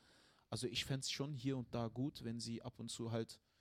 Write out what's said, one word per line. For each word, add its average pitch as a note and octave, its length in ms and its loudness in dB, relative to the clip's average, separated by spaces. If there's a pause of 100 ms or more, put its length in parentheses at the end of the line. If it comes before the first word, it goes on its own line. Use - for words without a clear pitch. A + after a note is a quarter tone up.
(500)
Also A2+ 180 2
ich - 180 0
fänd's C3+ 260 0
schon D3 220 0
hier C3+ 240 2
und A#2+ 160 -2
da A#2 160 2
gut, B2+ 340 0
wenn A#2 160 -2
sie A2+ 220 -2
ab - 180 -8
und A#2 100 -4
zu A2+ 220 -2
halt, A2+ 300 0 (200)